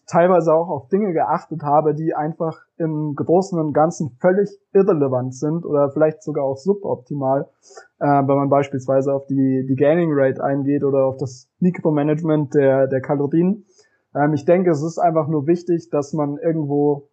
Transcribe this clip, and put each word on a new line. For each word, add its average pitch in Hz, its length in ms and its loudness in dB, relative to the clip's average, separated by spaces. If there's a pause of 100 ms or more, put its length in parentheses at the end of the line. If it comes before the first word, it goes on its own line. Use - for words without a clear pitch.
teilweise 170 460 4
auch 170 160 0
auf 143 200 -8
Dinge 196 220 0
geachtet 160 520 -4
habe, 147 320 2
die 160 180 -4
einfach 160 460 -6 (180)
im 151 380 -4
Großen 170 440 0
und 156 140 -2
Ganzen 156 380 0 (100)
völlig 196 280 2 (240)
irrelevant 139 600 2
sind 156 320 -4
oder 143 240 0
vielleicht 156 320 0
sogar 147 240 -4
auch 135 120 -4
suboptimal, 147 920 -4 (500)
äh, - 60 -4
wenn 143 200 4 (120)
man 139 120 0
beispielsweise 135 640 0
auf 139 140 -4
die, 135 420 0
die 135 80 -2
Gaining 156 380 2
Rate 135 300 0
eingeht 139 400 -2
oder 135 240 2
auf 131 100 -4
das - 320 -10 (100)
Mikromanagement 151 920 0
der, 135 320 4
der 131 160 -2
Kalorien. 165 640 0 (480)
Ähm, 147 220 2
ich 127 100 -6
denke, 180 240 4
es 147 140 0
ist 160 160 -8
einfach 160 280 0
nur 151 200 -2
wichtig, 170 420 -2
dass 143 240 -2
man 147 240 -4
irgendwo 147 760 -2